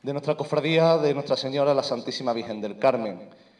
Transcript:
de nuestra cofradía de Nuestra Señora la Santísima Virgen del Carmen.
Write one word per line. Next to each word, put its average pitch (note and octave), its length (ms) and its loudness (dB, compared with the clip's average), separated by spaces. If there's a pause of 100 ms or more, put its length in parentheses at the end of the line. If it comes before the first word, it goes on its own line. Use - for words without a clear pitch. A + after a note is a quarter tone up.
de C3+ 100 -6
nuestra C#3+ 240 -2
cofradía D#3+ 600 2
de D3 160 2
Nuestra C3+ 240 -2
Señora C#3 360 0
la C3+ 100 2
Santísima A#2+ 500 -4
Virgen A2 260 -6
del G2+ 180 -6
Carmen. A2 520 0 (300)